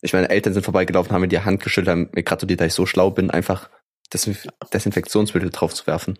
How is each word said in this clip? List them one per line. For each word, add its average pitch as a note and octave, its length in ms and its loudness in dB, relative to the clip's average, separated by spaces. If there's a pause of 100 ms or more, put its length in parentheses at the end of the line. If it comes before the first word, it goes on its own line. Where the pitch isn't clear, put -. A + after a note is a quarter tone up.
Ich - 120 -6
meine, F#2 160 4
Eltern G2+ 240 2
sind G2 100 0
vorbeigelaufen, F#2 500 2
haben F2+ 80 2
mir F#2 60 2
die F2+ 120 2
Hand G2 240 0
geschüttelt, F#2 260 0
haben E2+ 240 2
mir G2+ 100 -2
gratuliert, F#2 380 -2
dass E2+ 60 4
ich E2 60 -2
so F2+ 120 2
schlau F#2 260 4
bin, F#2+ 200 0
einfach - 380 -2 (440)
Desinf-, - 340 -4 (260)
Desinfektionsmittel F#2+ 760 0
drauf - 240 -2
zu - 140 -12
werfen. - 320 -4